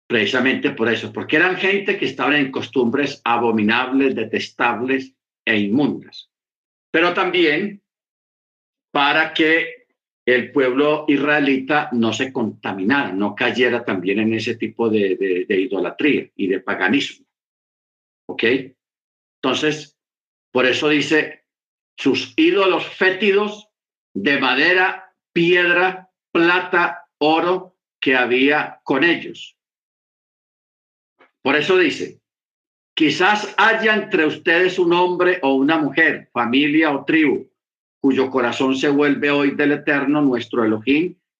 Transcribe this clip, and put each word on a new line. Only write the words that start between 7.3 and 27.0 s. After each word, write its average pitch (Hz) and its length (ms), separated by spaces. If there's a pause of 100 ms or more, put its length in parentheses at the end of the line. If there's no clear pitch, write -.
para 147 420
que 160 540 (380)
el 120 260
pueblo 143 560
israelita 143 880
no 113 200
se 131 180
contaminara, 110 840
no 104 200
cayera 117 500
también 98 360
en 110 140
ese 113 220
tipo 113 340
de, 101 260
de, 92 300
de 98 140
idolatría 95 760
y 101 120
de 92 120
paganismo. 101 680 (1000)
¿Ok? - 160 (1000)
Entonces, 147 560 (540)
por 127 140
eso 127 240
dice, 151 560 (520)
sus - 400
ídolos 180 480
fétidos 202 840 (440)
de 131 260
madera, 165 720 (200)
piedra, 175 800 (200)
plata, 175 800 (100)